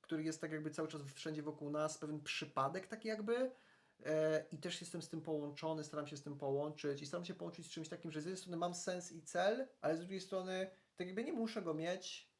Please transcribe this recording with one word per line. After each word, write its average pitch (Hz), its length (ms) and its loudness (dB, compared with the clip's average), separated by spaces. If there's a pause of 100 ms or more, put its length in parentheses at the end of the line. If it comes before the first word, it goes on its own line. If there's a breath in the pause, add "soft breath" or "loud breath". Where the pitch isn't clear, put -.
który 156 220 0
jest 160 180 0
tak 156 100 -2
jakby 156 200 -2
cały 160 160 0
czas 156 140 -4 (120)
wszędzie 151 300 -4
wokół 151 260 -4
nas, 151 280 2
pewien 151 260 -4
przypadek 147 640 0
taki 220 200 -6
jakby, 226 440 2 (540 loud breath)
e, 156 460 6
i 160 60 -6
też 170 240 -4
jestem 170 200 -4
z 165 80 -8
tym 160 120 -2
połączony, 156 640 0
staram 147 240 -2
się 147 100 -8
z - 60 -12
tym 143 140 -6
połączyć 143 640 2
i 147 40 -8
staram 175 200 -4
się 180 80 -4
połączyć 170 320 -6
z - 40 -12
czymś 160 200 -6
takim, 165 220 -6
że 151 100 -2
z 151 40 -4
jednej 185 120 -4
strony 180 200 -4
mam 175 160 2
sens 180 380 -2
i 165 100 -10
cel, 220 460 4 (140)
ale 156 140 6
z 165 40 0
drugiej 185 220 -4
strony 185 500 0 (240 loud breath)
tak 180 120 -4
jakby 190 160 0
nie 311 100 0
muszę 226 280 2
go 165 120 2
mieć 170 680 -2